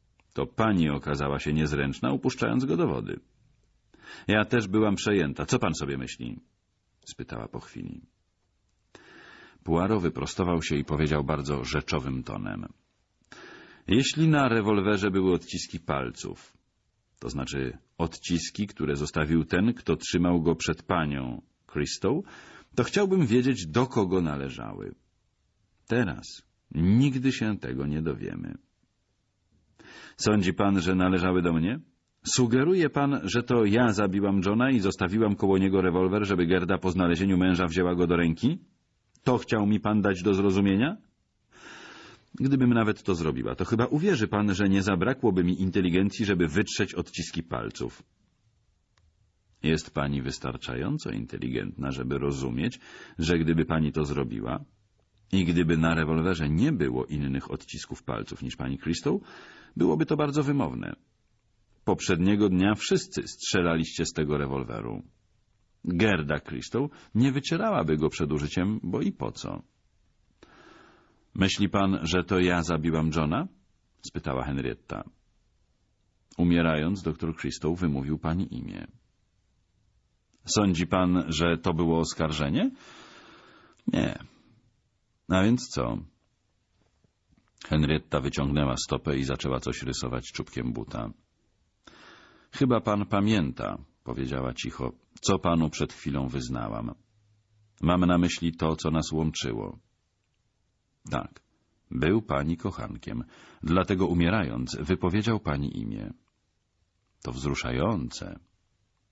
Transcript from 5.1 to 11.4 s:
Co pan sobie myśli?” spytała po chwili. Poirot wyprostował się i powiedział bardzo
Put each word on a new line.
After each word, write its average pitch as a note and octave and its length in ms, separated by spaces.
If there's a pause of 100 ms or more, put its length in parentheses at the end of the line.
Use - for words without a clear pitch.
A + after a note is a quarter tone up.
Co B2+ 120
pan F2+ 160
sobie C#2 240
myśli?” B1 420 (640)
spytała - 440
po - 120
chwili. - 400 (1600)
Poirot F#2 380
wyprostował E2 600
się D#2 140
i D2 80
powiedział D2+ 400
bardzo C#2 400